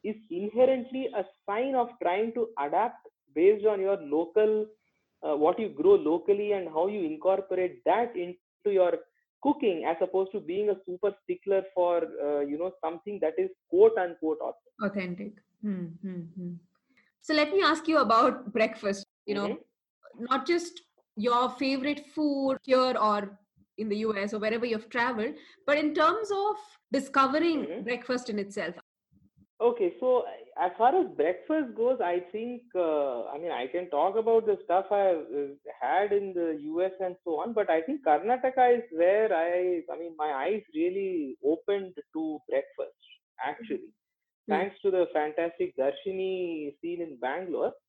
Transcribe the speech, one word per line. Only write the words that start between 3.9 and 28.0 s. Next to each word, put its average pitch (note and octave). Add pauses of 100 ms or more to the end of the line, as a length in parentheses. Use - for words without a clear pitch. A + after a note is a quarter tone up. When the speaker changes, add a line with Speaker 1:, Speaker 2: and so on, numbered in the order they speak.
Speaker 1:
local, G3 (600)
uh, D3+
what D#3
you G#3+
grow E3
locally G3
and F#3
how D#3+
you G#3
incorporate F#3
that A#3
into F3+ (300)
your F#3 (500)
cooking, A#3+
as E3
opposed F#3+
to G3+
being F#3
a G3
super F#3+
stickler F#3+ (120)
for, F3 (200)
uh, D3
you C#3+
know, F#3 (140)
something F3
that D#3+
is F#3+ (220)
quote A3
unquote E3+
authentic. -
Speaker 2:
Authentic. G3 (300)
Hmm, F#3 (160)
hmm, F#3 (160)
hmm. F3 (720)
So D#4
let D4+
me G4
ask D#4+
you D#4+
about A#3
breakfast. A3 (180)
You G3+
know, F3+
Speaker 1:
Mm-hmm. -
Speaker 2:
not C4
just E4+ (340)
your A#3+
favorite C4+
food C#4
here B3+
or G#3 (400)
in A3
the G3+ (120)
U G#3+
S G#3
or G#3
wherever A3
you've A3
traveled, B3 (320)
but D4
in D4+
terms G4+
of G4+ (360)
discovering C#4
Speaker 1:
Mm-hmm. F#3+
Speaker 2:
breakfast B3